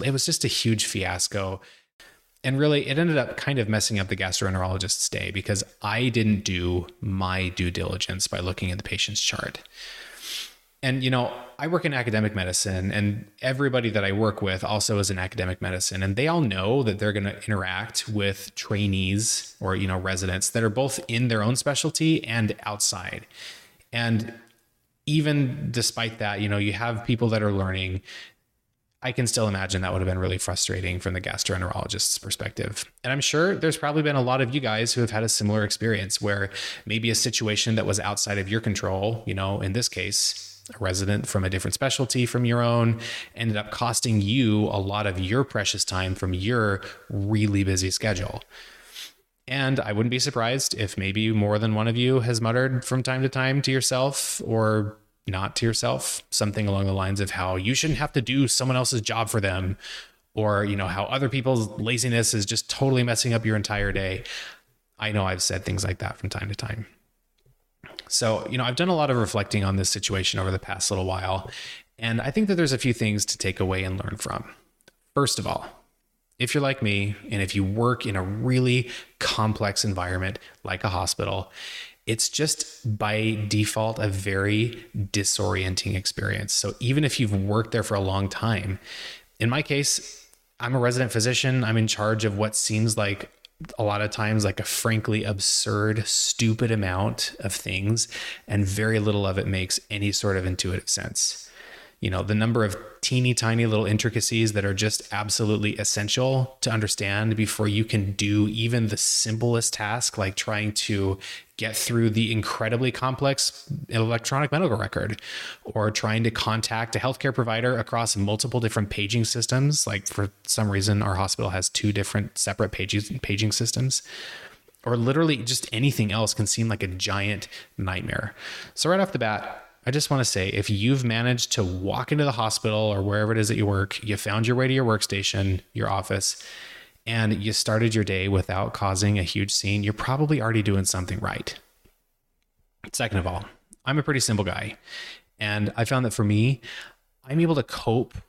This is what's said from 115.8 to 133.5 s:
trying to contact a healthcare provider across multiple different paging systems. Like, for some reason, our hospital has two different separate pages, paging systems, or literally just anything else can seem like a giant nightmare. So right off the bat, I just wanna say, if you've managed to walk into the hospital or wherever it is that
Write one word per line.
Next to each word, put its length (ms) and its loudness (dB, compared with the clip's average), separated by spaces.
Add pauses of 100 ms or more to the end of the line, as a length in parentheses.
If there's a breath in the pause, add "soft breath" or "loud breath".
trying 340 0
to 60 2
contact 640 -2
a 40 0
healthcare 340 0
provider 440 2
across 400 0
multiple 420 0
different 300 0
paging 340 0
systems. 640 2
Like, 200 -4
for 240 -2 (140)
some 240 2
reason, 320 4
our 140 2
hospital 360 0
has 180 0
two 240 2
different 440 -2
separate 340 0
pages, 400 -2 (100)
paging 320 0
systems, 500 0 (800 loud breath)
or 140 2
literally 400 2
just 340 -4
anything 400 2
else 220 2
can 120 0
seem 220 0
like 160 -2
a 40 -2
giant 600 -2 (300 loud breath)
nightmare. 580 -4 (380 loud breath)
So 160 0
right 100 4
off 140 0
the 40 -2
bat, 440 -2 (260)
I 40 2
just 180 0
wanna 160 2
say, 240 0
if 180 -2
you've 360 2
managed 500 0
to 100 2
walk 480 -2
into 120 4
the 80 2
hospital 480 0
or 240 2
wherever 280 2
it 60 2
is 120 2
that 60 0